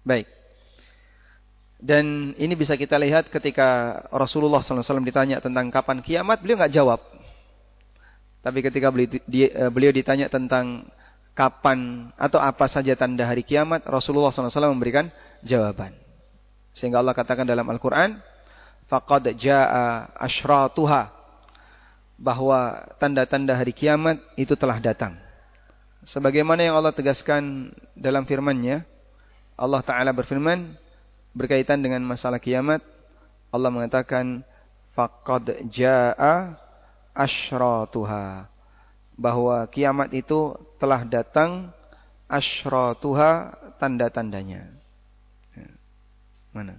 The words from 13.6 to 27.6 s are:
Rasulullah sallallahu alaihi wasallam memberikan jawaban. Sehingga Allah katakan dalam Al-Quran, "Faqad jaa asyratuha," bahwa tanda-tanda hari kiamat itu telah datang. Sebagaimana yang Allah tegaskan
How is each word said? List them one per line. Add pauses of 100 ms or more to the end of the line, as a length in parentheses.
Rasulullah
sallallahu
alaihi
wasallam
memberikan (360)
jawaban. (800)
Sehingga
Allah
katakan
dalam
Al-Quran, (640)
"Faqad
jaa (160)
asyratuha," (1040)
bahwa (160)
tanda-tanda
hari
kiamat (160)
itu
telah
datang. (880)
Sebagaimana
yang
Allah
tegaskan (240)